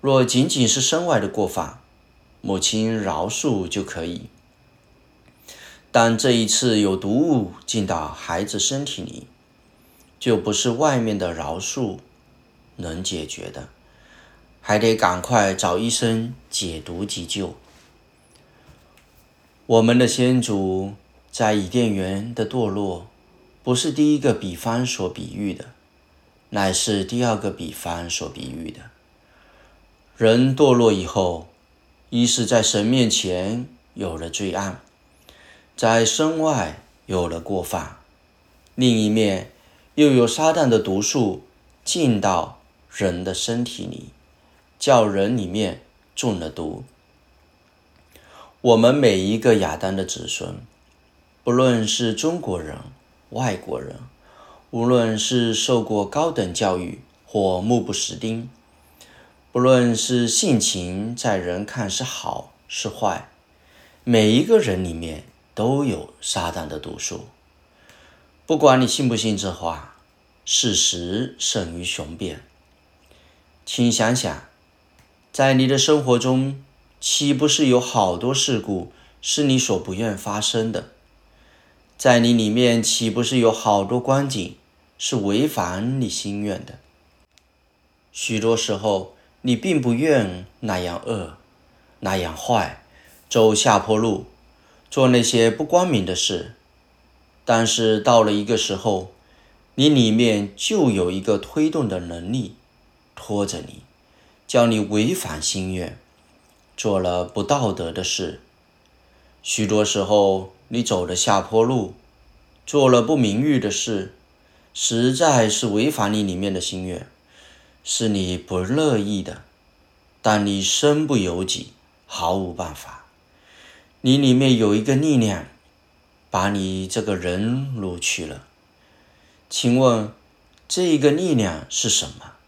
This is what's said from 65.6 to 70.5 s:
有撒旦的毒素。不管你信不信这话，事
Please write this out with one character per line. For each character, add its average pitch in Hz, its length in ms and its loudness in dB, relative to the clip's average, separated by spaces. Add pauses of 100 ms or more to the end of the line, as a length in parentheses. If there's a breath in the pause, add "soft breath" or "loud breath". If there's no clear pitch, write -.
有 - 380 -4
撒 85 300 -4
旦 82 160 -8
的 76 100 -10
毒 78 220 -12
素。 - 260 -10 (1200 soft breath)
不 160 100 2
管 139 240 6
你 127 60 4
信 131 240 0
不 117 60 0
信 107 200 0
这 95 160 -4
话， 82 440 -8 (500)
事 - 300 0